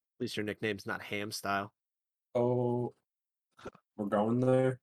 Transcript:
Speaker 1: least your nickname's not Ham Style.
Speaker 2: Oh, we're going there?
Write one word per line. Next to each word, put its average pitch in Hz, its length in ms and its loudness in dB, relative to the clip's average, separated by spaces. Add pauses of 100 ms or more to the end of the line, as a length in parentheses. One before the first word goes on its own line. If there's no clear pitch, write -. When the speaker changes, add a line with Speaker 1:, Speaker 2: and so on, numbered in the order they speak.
(180)
Speaker 1:
least 120 160 -4
your 107 100 -2
nickname's 104 400 -4
not 101 180 -4
Ham 104 280 -6
Style. 101 400 -2 (640)
Speaker 2:
Oh, 123 580 2 (1040)
we're 107 100 -4
going 107 340 2
there? 131 420 4